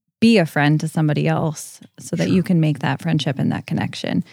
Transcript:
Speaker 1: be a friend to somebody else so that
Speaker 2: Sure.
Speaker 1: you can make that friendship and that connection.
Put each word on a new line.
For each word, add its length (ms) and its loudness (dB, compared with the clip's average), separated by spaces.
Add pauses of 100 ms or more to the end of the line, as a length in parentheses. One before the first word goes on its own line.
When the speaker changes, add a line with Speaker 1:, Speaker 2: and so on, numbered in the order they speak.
(200)
Speaker 1:
be 180 6
a 80 4
friend 340 2
to 80 -4
somebody 380 0
else 540 -4 (180)
so 180 -12
that 120 -2
Speaker 2:
Sure. 80 2
Speaker 1:
you 60 4
can 180 2
make 200 0
that 220 -2
friendship 360 -2
and 140 0
that 140 -6
connection. 560 -4 (100)